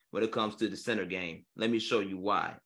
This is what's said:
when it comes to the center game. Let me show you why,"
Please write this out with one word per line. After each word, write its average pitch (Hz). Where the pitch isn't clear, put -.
when 101
it 110
comes 107
to 110
the 95
center 104
game. 90
Let 113
me 117
show 113
you 95
why," 92